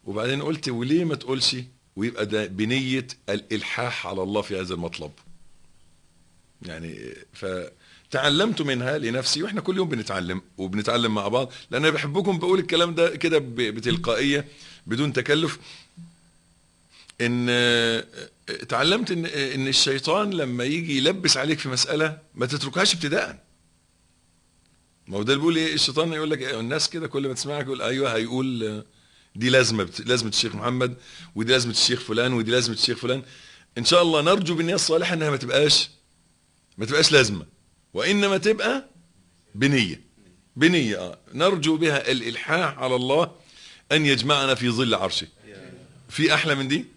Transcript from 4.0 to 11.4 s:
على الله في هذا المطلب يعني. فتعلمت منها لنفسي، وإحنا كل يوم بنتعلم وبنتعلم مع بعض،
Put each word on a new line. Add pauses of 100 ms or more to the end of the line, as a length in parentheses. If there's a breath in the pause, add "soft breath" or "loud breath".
على
الله
في
هذا
المطلب (1500)
يعني. (180)
فتعلمت
منها
لنفسي،
وإحنا
كل
يوم
بنتعلم (160)
وبنتعلم
مع
بعض، (180 loud breath)